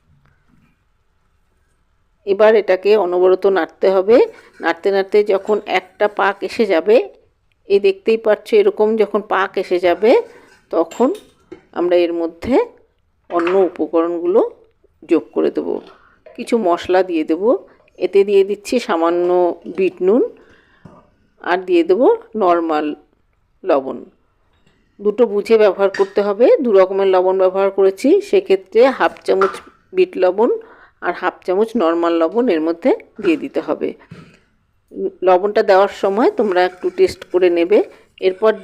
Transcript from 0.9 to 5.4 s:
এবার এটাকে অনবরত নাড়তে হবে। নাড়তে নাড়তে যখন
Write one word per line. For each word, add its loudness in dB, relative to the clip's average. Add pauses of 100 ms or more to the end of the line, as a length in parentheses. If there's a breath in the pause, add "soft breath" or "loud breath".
এবার 6 (100)
এটাকে 0 (140)
অনবরত 2 (120)
নাড়তে -4
হবে। 4 (460 loud breath)
নাড়তে -2
নাড়তে -2 (160)
যখন -2 (220)